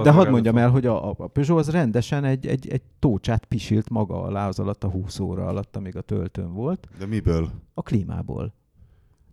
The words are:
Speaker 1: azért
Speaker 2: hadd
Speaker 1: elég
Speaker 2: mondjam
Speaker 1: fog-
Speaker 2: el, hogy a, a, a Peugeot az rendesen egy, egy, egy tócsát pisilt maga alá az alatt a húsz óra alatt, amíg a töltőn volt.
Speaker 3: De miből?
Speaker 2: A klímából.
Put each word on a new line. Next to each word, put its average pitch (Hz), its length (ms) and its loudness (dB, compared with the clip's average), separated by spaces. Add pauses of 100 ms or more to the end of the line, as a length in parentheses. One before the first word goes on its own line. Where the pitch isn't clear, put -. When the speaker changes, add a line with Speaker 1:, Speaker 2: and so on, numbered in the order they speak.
Speaker 1:
azért 147 140 8
Speaker 2:
hadd 175 60 10
Speaker 1:
elég 175 120 6
Speaker 2:
mondjam 113 220 4
Speaker 1:
fog- 117 100 6
Speaker 2:
el, 123 60 6
hogy 127 160 4
a, 107 240 0
a, 95 80 -4
a 87 80 -10
Peugeot 147 320 2
az 151 120 0
rendesen 139 540 0
egy, 131 220 -2
egy, 131 220 -4
egy - 140 -4 (160)
tócsát 113 460 0
pisilt 107 460 -2
maga 92 320 -2
alá 98 260 -4
az 95 100 -6
alatt 101 260 -4
a 107 40 0
húsz 92 300 -6
óra 92 280 -4
alatt, 98 300 -6
amíg 95 200 -10
a 87 40 -10
töltőn 92 520 -6
volt. 127 360 -6 (100)
Speaker 3:
De 95 80 -10
miből? 85 420 0 (260)
Speaker 2:
A - 80 -8
klímából. 90 720 -4 (800)